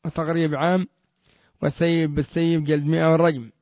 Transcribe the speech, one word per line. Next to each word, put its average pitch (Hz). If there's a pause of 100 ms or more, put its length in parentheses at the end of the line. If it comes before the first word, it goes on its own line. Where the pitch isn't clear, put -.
وتغريب 160
عام، 180 (720)
والثيب 160
بالثيب 165
جلد 147
مائة 160
والرجم. 160 (100)